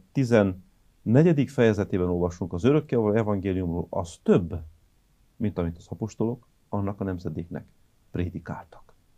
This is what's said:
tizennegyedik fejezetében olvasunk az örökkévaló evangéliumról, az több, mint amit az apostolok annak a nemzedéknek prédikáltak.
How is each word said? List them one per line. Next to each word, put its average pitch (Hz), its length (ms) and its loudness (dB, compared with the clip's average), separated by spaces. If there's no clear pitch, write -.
tizennegyedik 120 1400 2
fejezetében 101 600 2
olvasunk 87 440 -2
az 87 100 -6
örökkévaló 127 500 2
evangéliumról, 95 760 -2
az - 340 -6
több, 90 360 2
mint 104 220 -4
amit 85 200 -2
az - 120 -20
apostolok 110 580 -6
annak 101 320 -6
a - 20 -4
nemzedéknek 87 600 -8
prédikáltak. - 840 -10